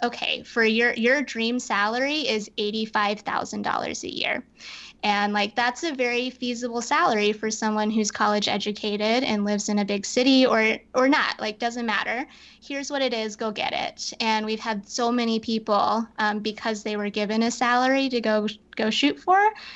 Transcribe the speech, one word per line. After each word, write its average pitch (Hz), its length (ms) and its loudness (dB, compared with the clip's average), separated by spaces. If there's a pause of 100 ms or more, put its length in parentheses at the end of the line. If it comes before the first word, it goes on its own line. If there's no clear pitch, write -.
"Okay, - 420 -2
for 226 200 2
your, 226 300 4
your 247 260 4
dream 233 380 -2
salary 247 680 0
is 214 300 -2
eighty-five 214 640 -2
thousand - 400 -4
dollars - 420 -4
a - 80 -8
year." - 320 -4 (600)
And, 208 300 2
like, 208 220 0
that's 240 280 0
a 330 120 -2
very 247 340 -2
feasible 240 540 -6
salary 226 500 2
for 214 180 -4
someone 214 400 0
who's 214 200 0
college 208 380 2
educated 208 760 0
and 208 220 0
lives 208 240 -2
in 208 80 2
a 202 60 2
big 202 200 -2
city 262 400 6
or, 220 320 4 (180)
or 254 140 4
not, 262 320 2
like, 214 180 -6
doesn't 233 280 -4
matter. 226 400 -2 (360)
Here's 277 280 -8
what 277 100 -2
it 254 140 0
is, 220 200 -4
go 220 160 -4
get - 220 -4
it. - 480 -6
And 220 240 0
we've 220 160 -4
had 220 260 -6
so 233 240 -2
many 233 300 0
people, 220 680 0 (120)
um, 214 220 0
because 214 420 -4
they 214 160 -4
were 208 100 -4
given 214 340 0
a 233 80 2
salary 254 600 2
to 240 100 0
go, 214 260 2 (300)
go 220 140 0
shoot 285 280 2
for, 370 220 4 (360)